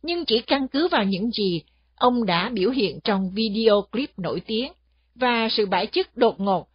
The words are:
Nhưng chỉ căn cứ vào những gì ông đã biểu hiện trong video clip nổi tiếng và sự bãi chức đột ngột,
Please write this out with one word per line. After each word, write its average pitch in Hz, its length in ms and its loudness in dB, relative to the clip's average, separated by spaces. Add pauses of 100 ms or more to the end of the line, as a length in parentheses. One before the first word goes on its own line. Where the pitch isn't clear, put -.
Nhưng 339 220 -4
chỉ 233 160 2
căn 269 280 0
cứ 311 200 0
vào 285 160 2
những 196 260 0
gì 190 320 -2 (320)
ông 247 320 2
đã 175 220 0
biểu 220 220 0
hiện 202 340 -2
trong 190 300 0
video 214 480 2 (100)
clip 254 260 -4
nổi - 280 -4
tiếng 240 260 -4 (420)
và 240 360 0
sự 214 160 0
bãi 190 200 0
chức - 300 -4
đột 233 240 2
ngột, 196 340 0